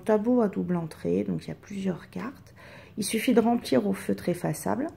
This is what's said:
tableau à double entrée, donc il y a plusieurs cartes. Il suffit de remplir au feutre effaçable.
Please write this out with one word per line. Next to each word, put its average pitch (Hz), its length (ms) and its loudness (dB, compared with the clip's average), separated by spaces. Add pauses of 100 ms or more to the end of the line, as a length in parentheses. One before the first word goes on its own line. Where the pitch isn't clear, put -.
tableau 226 380 4
à 208 60 4
double 180 280 -2
entrée, 175 480 -2
donc 175 200 -4
il - 40 -10
y 160 40 -6
a 156 40 -12
plusieurs 190 540 -6
cartes. 208 440 -12 (440)
Il 202 60 -2
suffit 226 300 2
de 233 60 8
remplir 240 460 2
au 196 60 2
feutre - 360 -4
effaçable. 180 580 -2 (100)